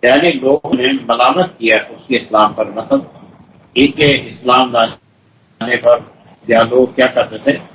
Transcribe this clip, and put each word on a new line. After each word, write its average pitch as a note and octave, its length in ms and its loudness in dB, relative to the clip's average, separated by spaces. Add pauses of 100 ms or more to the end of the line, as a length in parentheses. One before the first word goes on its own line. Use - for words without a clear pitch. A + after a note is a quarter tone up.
یعنی D3 280 4
لوگوں C3+ 420 0
نے B2 100 -2 (180)
ملامت B2+ 560 0
کیا A2 200 0 (120)
اس - 180 -20
کے B2 100 -2
اسلام G#2+ 360 0
پر، A2 120 -4
مطلب G#2 340 -4 (760)
ان C#3 160 2
کے D3+ 140 -2
اسلام B2+ 680 0
لانے - 1040 -6
پر A#2+ 240 2 (480)
یا A#2 160 2
لوگ B2 320 2
کیا B2+ 120 2
کرتے A2+ 300 -4
تھے C3+ 140 -2 (240)